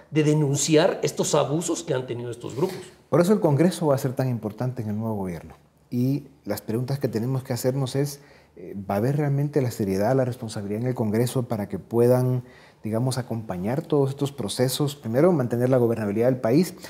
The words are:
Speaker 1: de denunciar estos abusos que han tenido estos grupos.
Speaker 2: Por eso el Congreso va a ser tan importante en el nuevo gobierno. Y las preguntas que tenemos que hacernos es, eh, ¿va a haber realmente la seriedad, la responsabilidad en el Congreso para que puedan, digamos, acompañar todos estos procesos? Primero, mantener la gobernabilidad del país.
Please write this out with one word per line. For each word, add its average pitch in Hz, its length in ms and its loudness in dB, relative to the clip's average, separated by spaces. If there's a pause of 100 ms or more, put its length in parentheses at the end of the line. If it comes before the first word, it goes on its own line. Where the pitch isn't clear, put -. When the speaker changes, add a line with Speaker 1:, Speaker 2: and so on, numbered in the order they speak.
(120)
Speaker 1:
de 151 120 2
denunciar 151 800 4
estos 165 320 -2
abusos 151 480 0
que 156 100 -4
han 127 140 -2
tenido 120 240 -8
estos 107 240 -12
grupos. 180 220 -2 (320)
Speaker 2:
Por 147 100 4
eso 175 140 6
el 202 80 2
Congreso 160 460 4
va 139 80 4
a - 20 -2
ser 123 160 -4
tan 131 160 0
importante 120 520 -4
en 107 80 -6
el 104 80 -2
nuevo 110 180 -4
gobierno. 82 400 -8 (360)
Y 131 360 0 (180)
las 98 160 -4
preguntas 123 360 -2
que 139 120 -2
tenemos 123 340 -2
que - 80 -6
hacernos 131 460 -2
es, 143 240 -2 (400)
eh, 92 140 -14
¿va 98 200 -4
a - 20 2
haber 127 180 0
realmente 147 460 0
la 123 100 -2
seriedad, 101 420 0
la 131 120 2
responsabilidad 110 560 -6
en 123 80 -2
el 127 40 -2
Congreso 120 540 0
para 101 220 -4
que 92 100 -6
puedan, 123 640 2 (400)
digamos, 120 340 -2
acompañar 110 640 -4
todos 139 260 2
estos 139 240 -4
procesos? 131 640 -2
Primero, 131 340 4
mantener 123 380 0
la 131 80 4
gobernabilidad 113 480 2
del 131 160 2
país. 170 320 2 (160)